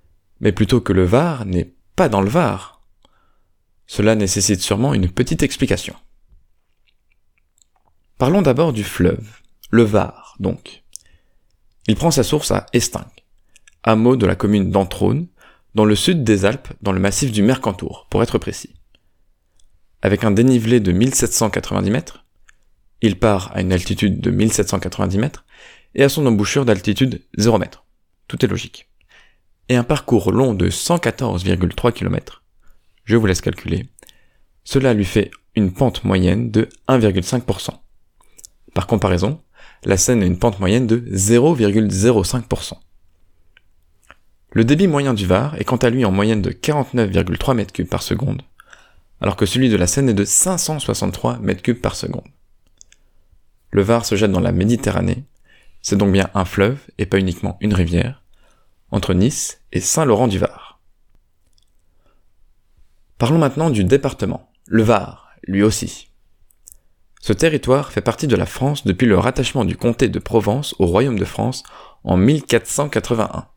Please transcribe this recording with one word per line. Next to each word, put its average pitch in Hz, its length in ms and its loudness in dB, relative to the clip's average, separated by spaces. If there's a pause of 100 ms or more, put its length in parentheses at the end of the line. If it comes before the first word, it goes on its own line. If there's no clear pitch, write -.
(400)
mais 104 100 2
plutôt 107 300 2
que - 120 -2
le 92 120 4
Var 127 400 0
n'est 90 280 -2 (220)
pas 175 140 2
dans 104 120 2
le 98 80 0
Var. 117 540 -2 (1040)
Cela 110 300 2
nécessite 98 440 0
sûrement 120 320 0
une 92 160 0
petite 147 360 -2
explication. - 500 -4 (2250)
Parlons 170 240 4
d'abord 143 300 2
du 107 100 -4
fleuve, - 560 -2 (320)
le 117 140 6
Var, - 560 -2
donc. - 420 -8 (1040)
Il 110 80 2
prend 151 160 2
sa 135 140 2
source - 260 -2
à 98 220 -2
Estingues, - 320 -2 (800)
hameau 117 320 4
de 104 100 2
la 92 80 2
commune 101 380 0
d'Antrône, 98 560 0 (480)
dans 107 80 4
le 107 100 4
sud 160 300 0
des 104 200 2
Alpes, 113 280 -2 (100)
dans 101 80 -2
le 92 80 0
massif 101 320 0
du 104 140 2
Mercantour, 110 640 -2
pour 101 140 0
être 113 140 -2
précis. - 360 -8 (1300)
Avec 101 220 0
un 107 80 2
dénivelé 117 480 4
de 101 100 0
mille 113 240 2
sept - 180 -2
cent 107 180 0
quatre-vingt-dix 98 420 -4
mètres, - 320 -8 (760)
il 101 160 2
part 98 380 0
à 95 60 -4
une 92 120 0
altitude 92 480 0
de 90 120 -2
mille 104 200 2
sept 101 160 -2
cent 98 120 -2
quatre-vingt-dix 92 380 -4
mètres 127 260 -6 (500)
et 139 100 4
à 139 60 4
son 147 160 0
embouchure 113 400 0
d'altitude 107 560 0 (160)
zéro 110 200 4
mètre. - 280 -8 (420)
Tout - 160 -2
est 117 40 0
logique. - 420 -10 (800)
Et 127 40 2
un 123 80 2
parcours 120 480 0
long 120 220 2
de 92 160 0
cent 165 300 -2
quatorze 110 440 -4
virgule 92 320 0
trois 120 180 0
kilomètres, - 520 -6 (600)
je 110 120 2
vous 110 80 4
laisse 95 160 0
calculer, - 480 -6 (760)
cela 131 280 2
lui 104 140 2
fait 101 240 0 (240)
une 98 180 0
pente 120 320 -2
moyenne 98 460 0
de 110 180 2 (200)
un 127 100 4
virgule 98 260 2
cinq 123 200 -4
pour - 180 -4
cent. - 200 -12 (920)
Par 92 120 -4
comparaison, 101 560 -2 (400)
la 98 140 2
Seine 117 260 0
a 90 40 2
une 90 120 0
pente 104 220 -2
moyenne 107 260 2
de 117 240 0
zéro 117 440 4
virgule 107 360 2
zéro 101 320 2
cinq 120 240 -4
pour - 180 -4
cent. - 180 -16 (1700)
Le 113 140 2
débit 156 220 4
moyen 143 260 0
du 101 120 -2
Var 113 320 0
est 110 60 -6
quant 127 120 0
à 123 120 2
lui 123 160 0
en 98 80 2
moyenne 104 300 0
de 90 80 -2
quarante-neuf 123 580 -2
virgule 92 300 -2
trois 135 160 0
mètres 101 180 -4
cubes - 160 -6
par - 140 -4
seconde, - 400 -4 (800)
alors 98 140 -2
que 107 100 0
celui 123 240 0
de 104 60 2
la 90 100 2
Seine 135 240 0
est 107 40 2
de 101 120 0
cinq 185 320 0
cent 156 200 -4
soixante-trois 120 600 -4
mètres 98 240 -4
cubes 120 180 -2
par - 160 -4
seconde. - 320 -10 (1400)
Le 98 120 2
Var 113 220 2
se 107 120 0
jette 101 160 2
dans 95 60 0
la 92 140 0
Méditerranée, 92 720 0 (560)
c'est - 160 -2
donc 101 160 2
bien 95 220 2
un 95 100 0
fleuve 104 360 0 (180)
et 104 80 -2
pas 95 120 0
uniquement 95 420 -4
une 104 120 0
rivière, 92 520 0 (640)
entre 95 240 -2
Nice - 460 0 (100)
et - 100 -4
Saint-Laurent-du-Var. 113 1000 0 (2250)
Parlons 131 220 2
maintenant 156 320 0
du 107 140 2
département, 113 640 -2 (160)
le 110 160 2
Var, - 480 -2 (140)
lui 98 180 0
aussi. - 480 -2 (1080)
Ce - 120 -2
territoire 139 600 0
fait 104 80 -2
partie 117 260 -2
de 123 80 4
la 90 100 2
France 139 400 -4
depuis 101 220 0
le 98 120 6
rattachement 123 460 -2
du 90 120 -2
comté 120 320 0
de 95 100 -4
Provence 113 600 -2
au 90 60 4
royaume 107 320 0
de 95 60 -2
France 110 380 -6 (400)
en 95 140 0
mille 131 260 4
quatre - 240 0
cent 147 220 -4
quatre-vingt-un. - 580 -4 (100)